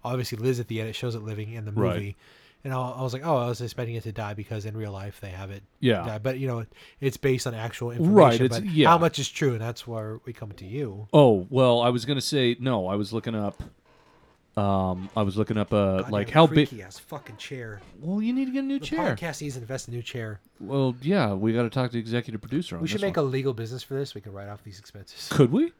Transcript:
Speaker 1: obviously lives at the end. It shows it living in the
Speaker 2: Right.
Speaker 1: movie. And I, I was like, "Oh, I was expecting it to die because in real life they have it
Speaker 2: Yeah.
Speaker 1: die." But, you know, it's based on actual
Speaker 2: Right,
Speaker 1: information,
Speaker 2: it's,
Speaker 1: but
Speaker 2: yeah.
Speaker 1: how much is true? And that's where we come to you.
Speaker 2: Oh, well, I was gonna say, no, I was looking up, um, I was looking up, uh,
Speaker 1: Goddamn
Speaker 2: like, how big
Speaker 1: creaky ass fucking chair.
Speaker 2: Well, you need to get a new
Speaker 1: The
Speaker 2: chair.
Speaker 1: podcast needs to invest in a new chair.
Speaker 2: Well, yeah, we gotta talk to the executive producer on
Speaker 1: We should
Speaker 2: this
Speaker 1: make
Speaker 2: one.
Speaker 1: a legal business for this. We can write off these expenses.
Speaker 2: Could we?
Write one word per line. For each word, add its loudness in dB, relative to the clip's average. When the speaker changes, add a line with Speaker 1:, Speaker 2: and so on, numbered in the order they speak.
Speaker 1:
obviously -4
lives 0
at -6
the -4
end. -4
It -10
shows -6
it -8
living -8
in -10
the -8
Speaker 2:
Right. 2
Speaker 1:
movie. -6
And -6
I, -2
I -6
was -2
like, -8
"Oh, 2
I 0
was -4
expecting -6
it -8
to -8
die -6
because -8
in -8
real -6
life -12
they -14
have -12
it -14
Speaker 2:
Yeah. 4
Speaker 1:
die." -6
But, -4
you -4
know, -4
it's -2
based 0
on -4
actual -6
Speaker 2:
Right, -8
Speaker 1:
information, 8
Speaker 2:
it's, 2
Speaker 1:
but -4
Speaker 2:
yeah. 6
Speaker 1:
how 10
much 2
is -4
true? 0
And -4
that's -8
where -8
we -12
come -14
to -18
you. -8
Speaker 2:
Oh, 8
well, 6
I 6
was 0
gonna 0
say, 2
no, 0
I 0
was -2
looking -4
up, -4
um, 0
I 2
was 0
looking 0
up, 0
uh, 4
Speaker 1:
Goddamn -4
Speaker 2:
like, -2
how 8
big 4
Speaker 1:
creaky -14
ass -18
fucking -16
chair. -14
Speaker 2:
Well, -2
you 0
need 0
to -6
get -2
a -4
new -2
Speaker 1:
The -8
Speaker 2:
chair. 0
Speaker 1:
podcast -8
needs -6
to -10
invest -8
in -10
a -6
new -8
chair. -8
Speaker 2:
Well, 0
yeah, 2
we 2
gotta 2
talk 0
to -10
the -2
executive -4
producer -4
on -6
Speaker 1:
We -2
should -2
Speaker 2:
this -2
Speaker 1:
make -2
Speaker 2:
one. 2
Speaker 1:
a -2
legal -2
business -8
for -12
this. -6
We -12
can -16
write -12
off -14
these -18
expenses. -18
Speaker 2:
Could 6
we? 0